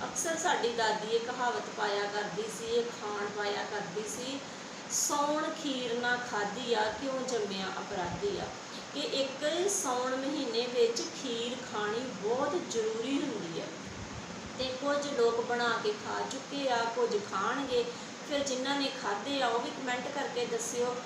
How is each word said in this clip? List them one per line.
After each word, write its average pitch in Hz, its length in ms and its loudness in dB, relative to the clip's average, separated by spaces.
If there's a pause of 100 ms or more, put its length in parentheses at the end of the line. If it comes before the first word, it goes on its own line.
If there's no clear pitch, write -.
ਅਕਸਰ - 320 0
ਸਾਡੀ 254 360 4
ਦਾਦੀ 220 360 2
ਇਹ 226 120 4
ਕਹਾਵਤ 240 420 0 (140)
ਪਾਇਆ 208 280 2
ਕਰਦੀ 202 380 -2 (160)
ਸੀ, 226 60 -4
ਇਹ 233 180 4
ਖਾਣ 214 440 -2
ਪਾਇਆ 415 380 -2
ਕਰਦੀ 415 440 -4
ਸੀ, 262 320 -4 (500)
"ਸਾਉਣ 302 600 2 (120)
ਖੀਰ 247 360 0
ਨਾ 240 180 2
ਖਾਧੀ 233 580 0
ਆ, 214 100 4
ਕਿਉਂ 262 360 0
ਜੰਮਿਆ 196 460 0
ਅਪਰਾਧੀ 185 720 -2
ਆ।" - 40 -2 (520)
ਕਿ 285 60 -2
ਇੱਕ 302 680 2
ਸਾਉਣ 254 460 2
ਮਹੀਨੇ 262 500 0
ਵਿੱਚ 240 360 4 (200)
ਖੀਰ 240 340 -2 (160)
ਖਾਣੀ 214 280 0
ਬਹੁਤ 254 600 0 (100)
ਜ਼ਰੂਰੀ 233 480 0
ਹੁੰਦੀ 180 420 -2
ਆ। - 40 -4 (960)
ਤੇ 254 60 -2
ਕੁਝ 285 540 0
ਲੋਕ 233 220 6
ਬਣਾ 233 420 2
ਕੇ 214 80 2
ਖਾ 208 300 -2 (100)
ਚੁੱਕੇ 269 400 -2
ਆ, 233 140 4
ਕੁਝ 226 320 2 (140)
ਖਾਣਗੇ। 240 540 2 (440)
ਫਿਰ 277 160 2
ਜਿਨ੍ਹਾਂ 269 360 0
ਨੇ 269 100 2 (120)
ਖਾਧੇ 254 400 0
ਆ, 247 40 4
ਉਹ 233 140 4
ਵੀ 294 100 -2
ਕੁਮੈਂਟ 262 440 -2
ਕਰਕੇ 247 320 0
ਦੱਸਿਓ। 240 600 0